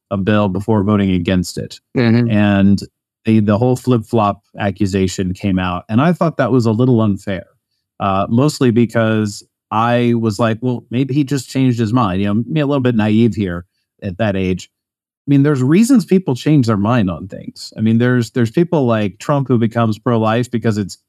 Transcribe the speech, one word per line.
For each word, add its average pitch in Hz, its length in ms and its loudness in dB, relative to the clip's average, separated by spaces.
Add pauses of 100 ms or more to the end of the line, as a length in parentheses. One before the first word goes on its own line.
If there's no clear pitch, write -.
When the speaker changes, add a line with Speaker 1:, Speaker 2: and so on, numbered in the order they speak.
(100)
Speaker 1:
a 98 80 -4
bill 104 300 0
before 101 340 -2
voting 101 300 0
against 90 440 -2
it. - 240 -12 (160)
Speaker 2:
Mm-hmm. 117 340 2
Speaker 1:
And 101 500 2 (440)
the, 110 160 4
the 104 160 2
whole 123 200 0
flip-flop 110 640 -2 (160)
accusation 95 760 -2
came 95 260 -2
out. 90 300 -4
And 117 140 2
I 175 100 2
thought 165 240 -2
that 123 160 0
was 120 140 2
a 113 60 2
little 120 280 2
unfair, 98 460 -4 (520)
uh, 98 300 -2
mostly 127 420 2
because 110 720 0 (280)
I 120 440 0
was 113 240 -2
like, 113 220 0
"Well, 123 300 -6
maybe 131 240 -2
he 151 100 0
just 127 240 -6
changed 127 320 0
his 107 120 0
mind." 98 280 0
You 101 80 -2
know, 107 180 0
me 156 140 -4
a 143 60 -2
little 139 160 -2
bit 123 120 0
naive 107 400 2
here 90 320 -6 (360)
at 92 160 -10
that 104 180 -2
age. 92 340 -4 (560)
I 143 40 -4
mean, 139 120 4
there's 143 200 0
reasons 208 420 4
people 185 320 0
change 139 300 2
their 110 100 2
mind 104 340 0
on 82 160 -10
things. - 500 -18
I - 40 -10
mean, 113 160 2
there's, 123 360 0
there's 117 180 0
people 170 340 0
like 110 340 0
Trump 139 300 -2
who 123 100 2
becomes 113 400 0
pro-life 117 520 0
because 110 260 -2
it's 98 220 -6 (100)